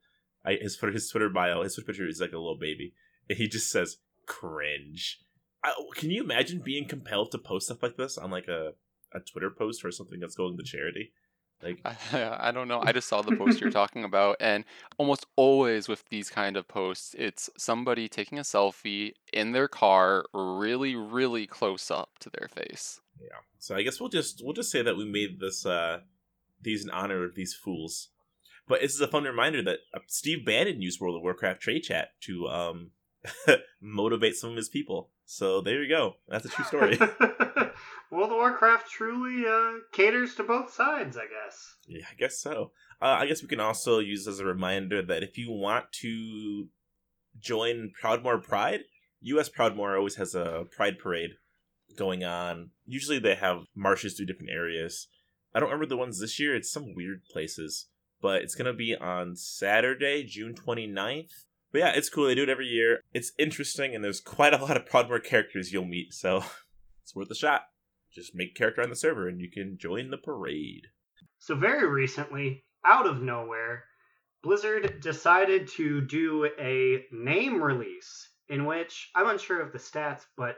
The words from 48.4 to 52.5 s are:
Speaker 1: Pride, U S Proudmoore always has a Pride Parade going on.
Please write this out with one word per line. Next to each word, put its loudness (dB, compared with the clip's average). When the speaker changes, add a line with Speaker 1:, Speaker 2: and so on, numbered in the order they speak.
Speaker 1:
Pride, 0
U 2
S 0
Proudmoore 2
always 2
has -4
a -2
Pride 0
Parade -4
going 0
on. -4